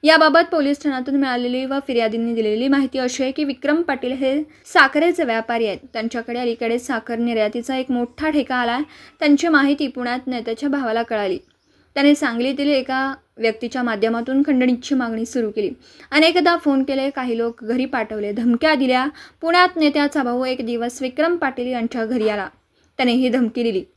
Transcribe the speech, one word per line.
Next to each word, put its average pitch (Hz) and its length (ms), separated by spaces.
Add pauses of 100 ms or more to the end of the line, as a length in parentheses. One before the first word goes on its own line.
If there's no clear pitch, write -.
याबाबत 311 500
पोलीस 285 300
ठाण्यातून 269 340
मिळालेली 247 480
व 262 100 (120)
फिर्यादींनी 233 480
दिलेली 220 340
माहिती 269 300
अशी 254 240
आहे 262 100
की, 302 120
विक्रम 294 380
पाटील 262 300
हे 269 300 (240)
साखरेचे 320 580
व्यापारी 226 420
आहेत. 190 120 (140)
त्यांच्याकडे 233 480
अलीकडे 233 380
साखर 240 380
निर्यातीचा 233 600
एक 262 140
मोठा 247 400
ठेका 269 260
आलाय. 247 240 (400)
त्यांची 294 280
माहिती 285 380
पुण्यात 247 400
नेत्याच्या 233 420
भावाला 240 340
कळाली. 208 360 (560)
त्याने 285 200
सांगलीतील 269 540
एका 262 460 (220)
व्यक्तीच्या 226 460
माध्यमातून 233 640
खंडणीची 254 480
मागणी 226 320
सुरू 220 240
केली. 208 200 (400)
अनेकदा 330 460
फोन 277 260
केले, 269 280
काही 247 280
लोक 233 260
घरी 247 200
पाठवले, 214 480
धमक्या 240 420
दिल्या. 254 320 (340)
पुण्यात 359 360
नेत्याचा 294 460
भाऊ 247 220
एक 254 220
दिवस 240 360
विक्रम 302 340
पाटील 262 300
यांच्या 233 380
घरी 220 240
आला. 208 200 (480)
त्याने 247 160
ही 254 160
धमकी 233 340
दिली. 226 220 (120)